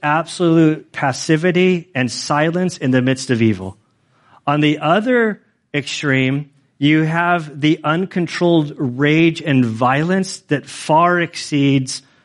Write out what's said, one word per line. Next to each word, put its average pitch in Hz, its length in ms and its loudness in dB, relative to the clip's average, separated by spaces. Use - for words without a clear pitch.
absolute 160 920 0
passivity 170 1040 0
and 127 180 -2
silence 165 640 -2
in 131 140 -2
the 127 100 4
midst 131 300 -2
of 117 100 0
evil. 95 360 0
On 147 160 0
the 151 180 0
other 214 640 0
extreme, 139 800 -2
you 156 260 2
have 165 560 -2
the 156 240 2
uncontrolled 170 920 0
rage 151 640 0
and 131 240 2
violence 143 760 -2
that 135 240 -4
far 175 540 0
exceeds, 139 800 -2